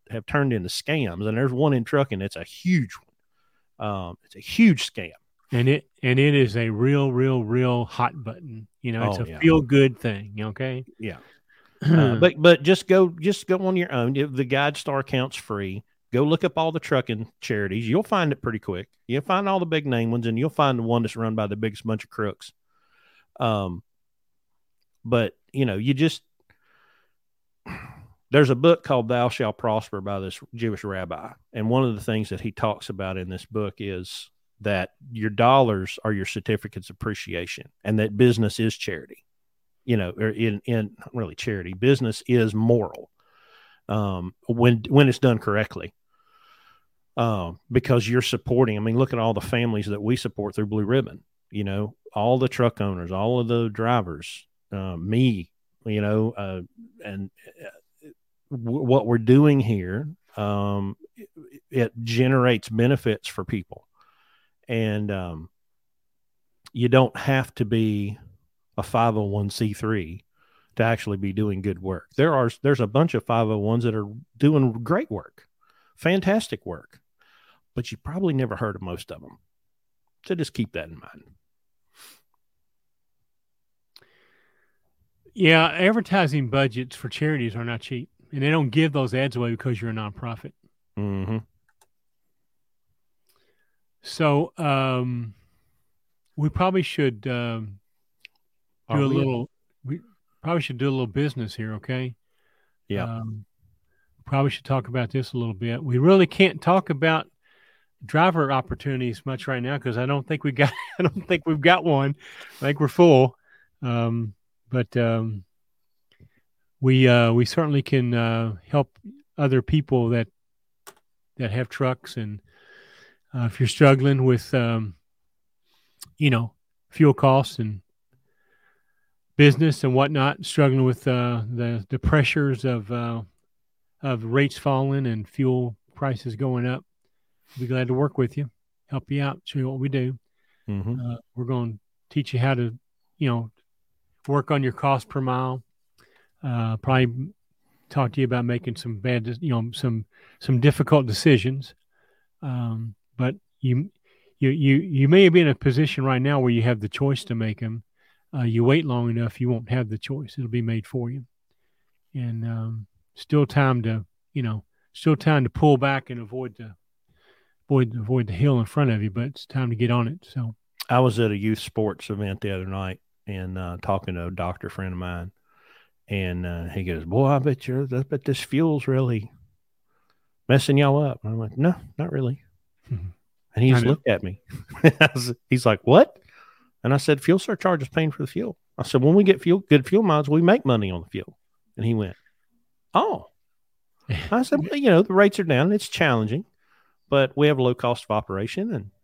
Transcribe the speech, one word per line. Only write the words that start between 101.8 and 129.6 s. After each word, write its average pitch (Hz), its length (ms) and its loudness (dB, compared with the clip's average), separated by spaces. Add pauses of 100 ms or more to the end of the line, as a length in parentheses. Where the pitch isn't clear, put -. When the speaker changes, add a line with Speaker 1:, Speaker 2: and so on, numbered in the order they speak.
Speaker 1:
Yeah. 98 140 -4
Speaker 2:
Um, 113 420 -10 (800)
probably 139 260 0
should - 140 -10
talk 135 220 -2
about 120 240 -4
this 131 220 -4
a 127 40 -6
little 117 160 -4
bit. 117 300 -6
We 123 140 -2
really 180 300 6
can't 180 340 2
talk 185 280 2
about 160 380 0 (800)
driver 156 460 2
opportunities 127 720 -4
much 131 220 -8
right 127 140 -4
now 135 160 -4
'cause 120 200 -4
I 127 100 -2
don't 139 200 -2
think 151 160 -6
we 143 80 -2
got, 135 220 2 (120)
<laughs> - 140 -10
I 180 40 0
don't 185 240 -2
think 175 180 -2
we've 156 160 -2
got 170 220 6
one. 143 320 2 (420)
I - 80 -6
think 143 140 0
we're 151 80 2
full. 135 500 8 (460)
Um, 117 500 -2 (360)
but, 120 280 -2
um, 113 460 -2 (1400)
we, 131 280 6
uh, 120 260 6
we 120 120 4
certainly 147 380 0
can, 123 320 0
uh, 113 400 -2 (120)
help - 300 -2 (400)
other 131 240 2
people 131 480 0
that, 117 180 0 (1080)
that 117 140 -4
have 120 180 -4
trucks. - 480 -4
And, 104 240 -8 (920)
uh, 123 120 -2
if 110 140 -4
you're 127 80 2
struggling 135 580 4
with, 123 280 2
um, 113 420 -2 (1200)
you 147 120 2
know, 117 240 0 (360)
fuel 147 240 6
costs 135 460 2
and 104 220 -6 (1600)
business 147 460 6